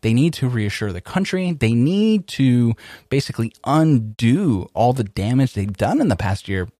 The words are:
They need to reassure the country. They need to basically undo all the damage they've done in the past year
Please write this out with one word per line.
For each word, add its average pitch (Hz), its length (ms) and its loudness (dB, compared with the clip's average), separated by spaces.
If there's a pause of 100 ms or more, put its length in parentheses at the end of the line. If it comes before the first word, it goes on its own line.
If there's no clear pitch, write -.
They 113 100 2
need 147 220 2
to 131 140 -2
reassure 104 440 -4
the 87 80 -8
country. 185 520 -4
They 117 200 0
need 196 560 2
to 123 460 2 (340)
basically 127 460 -4 (100)
undo 127 1080 2
all 120 180 2
the 117 120 -2
damage 117 500 -2
they've 101 220 -4
done 190 260 0
in 208 60 2
the 104 80 0
past 101 300 -4
year 95 220 -4 (120)